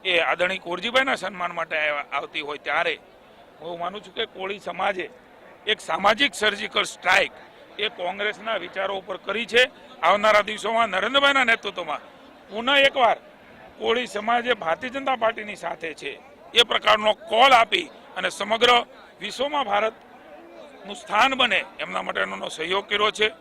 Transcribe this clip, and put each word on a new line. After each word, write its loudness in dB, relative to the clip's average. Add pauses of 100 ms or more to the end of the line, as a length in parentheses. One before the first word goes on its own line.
એ 2
આદરણીય 0
કોરજીભાઈના -2
સન્માન -6
માટે -6
આવ-, -2
આવતી -6
હોય, -8
ત્યારે -2 (640)
હું -12
માનું -8
છું -20
કે -4
કોળી -8
સમાજે -4 (600)
એક -2
સામાજિક 2
સર્જિકલ -2
સ્ટ્રાઇક 0 (420)
એ -4
કોંગ્રેસના -6
વિચારો -6
ઉપર -10
કરી -6
છે. 4 (360)
આવનારા 6
દિવસોમાં 0
નરેન્દ્રભાઈના 2
નેતૃત્વમાં -2 (460)
પુનઃ -4
એકવાર 4 (580)
કોળી -2
સમાજે 0
ભારતીય -4
જનતા -2
પાર્ટીની -4
સાથે -8
છે -10 (420)
એ 6
પ્રકારનો 2 (100)
કોલ 6
આપી 4 (260)
અને -4
સમગ્ર 0 (460)
વિશ્વમાં -4
ભારતનું -6
સ્થાન 0
બને 2 (200)
એમના -6
માટે -4
એમનો -6
સહયોગ -4
કર્યો 0
છે. 0